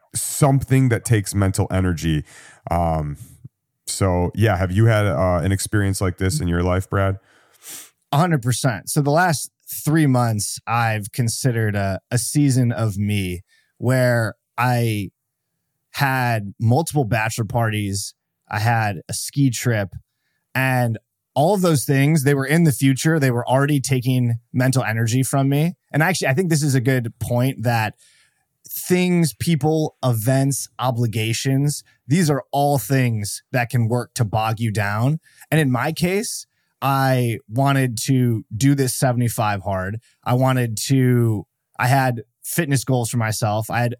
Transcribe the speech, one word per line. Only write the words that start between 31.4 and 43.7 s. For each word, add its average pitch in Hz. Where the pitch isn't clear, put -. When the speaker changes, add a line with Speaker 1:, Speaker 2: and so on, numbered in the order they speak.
Speaker 2:
these 156
are 139
all 143
things 120
that 120
can 120
work 120
to 120
bog 110
you 110
down. 107
And 156
in 135
my 127
case, 190
I 131
wanted 131
to 123
do 135
this 135
seventy-five 117
hard. 98
I 117
wanted 123
to, 123
I 117
had 131
fitness 143
goals 123
for 127
myself. 110
I 104